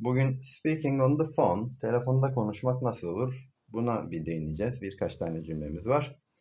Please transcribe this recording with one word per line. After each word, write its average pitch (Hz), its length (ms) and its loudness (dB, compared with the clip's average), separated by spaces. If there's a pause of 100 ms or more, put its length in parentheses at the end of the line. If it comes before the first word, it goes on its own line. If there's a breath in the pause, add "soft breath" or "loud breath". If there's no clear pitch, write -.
Bugün 131 400 2
speaking 147 640 0
on 143 160 6
the 156 140 0
phone, 113 480 2
telefonda 127 540 2
konuşmak 127 480 0
nasıl 110 260 -2
olur? 123 260 -2 (340)
Buna 113 420 -2
bir 82 160 -4
değineceğiz. 82 560 -2
Birkaç 95 340 -4
tane 82 280 -4
cümlemiz 80 420 -6
var. 139 320 0 (220 soft breath)